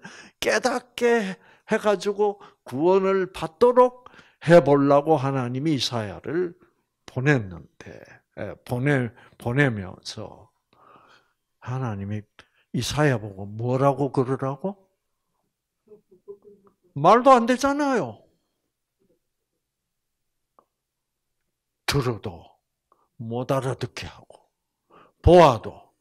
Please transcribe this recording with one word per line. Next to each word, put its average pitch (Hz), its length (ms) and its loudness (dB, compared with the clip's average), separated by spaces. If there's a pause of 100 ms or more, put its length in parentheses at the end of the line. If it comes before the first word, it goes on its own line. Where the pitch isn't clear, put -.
(400)
깨닫게 233 1000 -2 (320)
해가지고 202 720 -2 (220)
구원을 185 720 0
받도록 247 760 0 (380)
해보려고 143 680 6
하나님이 135 560 -4
이사야를 120 840 -6 (500)
보냈는데, 113 960 -4 (380)
예, 101 160 -12 (100)
보내-, 127 460 -2 (260)
보내면서 117 1120 -6 (1080)
하나님이 107 640 -10 (520)
이사야 127 460 0
보고 104 260 -14
뭐라고 127 680 -2
그러라고? 135 800 -6 (2000)
말도 220 360 4
안 233 140 6
되잖아요. 254 800 -2 (3500)
들어도 113 600 -6 (720)
못 120 340 -8
알아듣게 127 560 -6
하고, - 420 -20 (720)
보아도 147 800 4